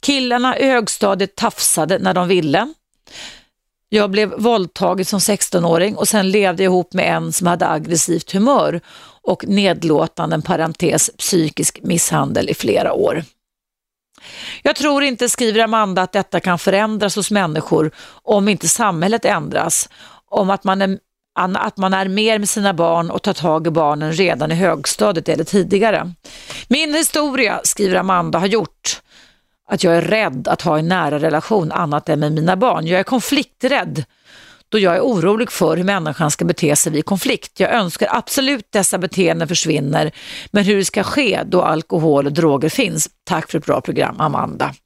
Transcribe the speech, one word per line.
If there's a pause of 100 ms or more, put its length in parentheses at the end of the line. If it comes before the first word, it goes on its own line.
Killarna
i
högstadiet
tafsade
när
de
ville. (1200)
Jag
blev (100)
våldtagen
som
sextonåring
och
sen
levde
jag
ihop
med
en
som
hade
aggressivt
humör (420)
och
nedlåtande,
en
parentes,
psykisk
misshandel
i
flera
år. (1400)
Jag
tror
inte,
skriver
Amanda,
att
detta
kan
förändras
hos
människor (320)
om
inte
samhället
ändras. (420)
Om
att
man
är, (360)
an-,
att
man
är
mer
med
sina
barn
och
tar
tag
i
barnen
redan
i
högstadiet
eller
tidigare. (560)
Min
historia,
skriver
Amanda,
har
gjort (680)
att
jag
är
rädd
att
ha
en
nära
relation
annat
än
med
mina
barn.
Jag
är
konflikträdd (680)
då
jag
är
orolig
för
hur
människan
ska
bete
sig
vid
konflikt.
Jag
önskar
absolut
dessa
beteenden
försvinner, (380)
men
hur
det
ska
ske
då
alkohol
och
droger
finns. (160)
Tack
för
ett
bra
program,
Amanda. (100)